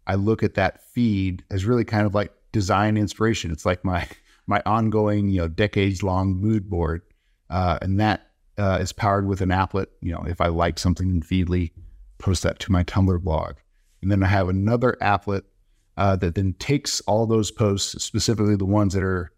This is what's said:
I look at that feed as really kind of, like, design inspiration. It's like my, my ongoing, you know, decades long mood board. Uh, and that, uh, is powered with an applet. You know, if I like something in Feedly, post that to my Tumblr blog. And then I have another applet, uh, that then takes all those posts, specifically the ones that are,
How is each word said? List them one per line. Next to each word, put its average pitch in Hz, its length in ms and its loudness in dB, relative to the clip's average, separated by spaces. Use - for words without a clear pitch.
I 95 100 -2
look 107 280 0
at 107 120 0
that 95 280 -2
feed 98 640 -2
as 95 160 -4
really 117 200 2
kind 107 200 0
of, 98 80 0
like, 104 180 -2
design 107 460 2
inspiration. 104 540 0
It's - 140 -6
like 92 200 -2
my, 90 220 -2
my 101 180 0
ongoing, 107 640 2
you 95 120 2
know, 85 60 0
decades 98 560 0
long 95 320 0
mood 104 340 -2
board. 85 320 -2
Uh, 87 320 0
and 98 180 0
that, 107 320 0
uh, 95 240 2
is 92 100 -4
powered 101 360 0
with 98 140 -2
an 92 80 0
applet. 95 380 0
You 87 120 -4
know, 82 140 -8
if 85 140 -2
I 85 60 2
like 85 300 0
something 92 320 0
in 90 120 0
Feedly, 90 500 0
post - 260 -2
that - 160 -2
to - 120 -2
my 90 120 4
Tumblr 92 380 0
blog. 82 320 -4
And 95 100 0
then 101 120 2
I 92 40 2
have 95 220 2
another 113 520 2
applet, 101 420 0
uh, 98 200 2
that 90 180 0
then 95 200 0
takes - 480 -4
all 107 260 0
those 110 240 0
posts, - 520 -2
specifically 104 520 0
the 95 100 0
ones 101 300 2
that 92 80 -2
are, 92 340 -4